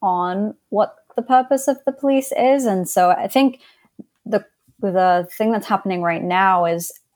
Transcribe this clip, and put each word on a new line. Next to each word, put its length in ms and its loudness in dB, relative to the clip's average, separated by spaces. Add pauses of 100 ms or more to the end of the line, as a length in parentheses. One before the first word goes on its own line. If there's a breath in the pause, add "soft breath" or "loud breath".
on 540 -2 (160)
what 260 0 (200)
the 60 -2
purpose 460 2
of 160 0
the 80 -2
police 460 -2
is. 280 2
And 220 -2
so 220 4
I 180 -2
think 320 0 (640 soft breath)
the, 200 -2 (360)
the 560 0
thing 160 0
that's 140 -4
happening 360 -2
right 200 -2
now 420 2
is 280 -4 (240)